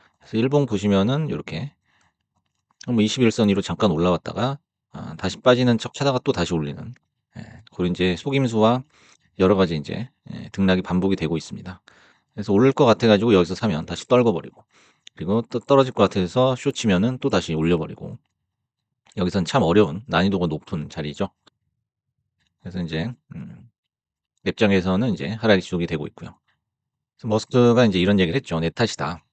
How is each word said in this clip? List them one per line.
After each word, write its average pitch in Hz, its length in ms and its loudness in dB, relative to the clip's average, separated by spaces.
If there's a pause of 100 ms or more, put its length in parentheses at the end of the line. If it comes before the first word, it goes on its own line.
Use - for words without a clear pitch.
(200)
그래서 - 180 -8
일봉 139 300 2
보시면은 104 640 0
요렇게 - 440 -8 (1120)
한번 117 200 0
이십일 113 260 2
선 107 180 2
위로 98 120 2
잠깐 92 300 -2
올라왔다가, 90 680 -2 (320)
아, - 260 -14
다시 95 240 -6
빠지는 123 380 4
척 - 200 -10
하다가 139 240 0
또 135 80 -2
다시 87 220 -4
올리는, 73 400 -6 (440)
예, - 260 -20 (120)
그런 87 160 -2
이제 90 240 0
속임수와 123 680 0 (560)
여러 95 160 4
가지 87 200 0
이제, 95 340 -8 (220)
예, 76 200 -14
등락이 92 320 0
반복이 92 320 0
되고 82 220 -4
있습니다. - 440 -14 (520)
그래서 104 200 -4
오를 127 200 6
것 143 120 4
같아가지고 110 480 4
여기서 90 220 4
사면 82 320 -2
다시 - 200 -12
떨궈버리고, 117 560 0 (520)
그리고 98 340 -2
또 120 100 -6
떨어질 135 340 2
것 107 100 2
같아서 113 520 2
숏 135 200 -4
치면은 110 440 0
또 139 100 -2
다시 175 260 -2
올려버리고, 156 640 -4 (960)
여기선 90 280 -2
참 - 180 0
어려운, 87 440 2
난이도가 92 400 0
높은 76 420 -8
자리죠. 76 400 -8 (1300)
그래서 90 200 -8
이제, 80 300 -6 (240)
음, - 340 -18 (760)
랩장에서는 98 680 0
이제 80 160 -6
하락이 107 320 2
지속이 87 260 -4
되고 76 200 -6
있고요. - 320 -18 (760)
그래서 - 120 -12
머스크가 120 580 4
이제 92 140 2
이런 98 200 4
얘기를 82 160 0
했죠. 82 240 -4
"내 82 100 -2
탓이다. - 640 -4